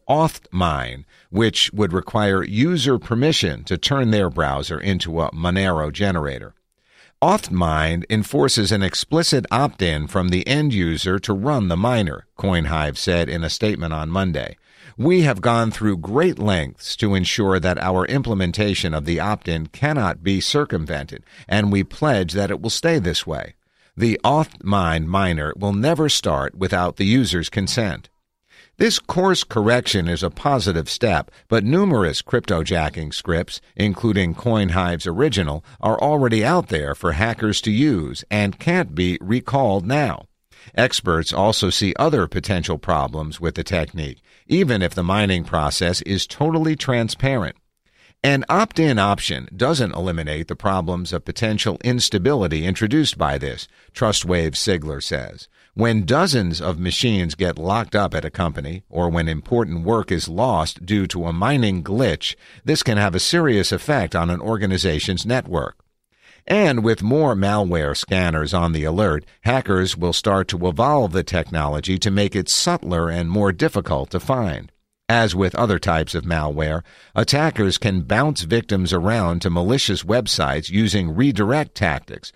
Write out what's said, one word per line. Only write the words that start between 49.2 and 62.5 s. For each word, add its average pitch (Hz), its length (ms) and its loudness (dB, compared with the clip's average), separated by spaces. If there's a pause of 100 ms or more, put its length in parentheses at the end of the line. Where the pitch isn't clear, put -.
doesn't 123 380 0
eliminate 82 560 -4
the 85 60 -6
problems 90 580 -2
of 85 100 -4
potential 107 580 -2
instability 104 840 0
introduced 113 520 0
by 71 200 0
this, 65 320 -8 (240)
Trustwave 87 640 0
Sigler 76 460 -2
says. 58 460 -8 (280)
When 110 300 2
dozens 120 560 2
of 82 180 -4
machines 90 560 0
get 87 240 -2
locked 101 360 -2
up 95 200 0
at 80 80 -4
a 80 80 -8
company, 80 580 -6
or 87 200 0
when 82 180 0
important 82 560 -2
work 107 260 0
is 85 200 -2
lost 87 560 -2
due 101 220 0
to 85 180 -4
a 85 80 -2
mining 101 500 2
glitch, 98 500 -2 (300)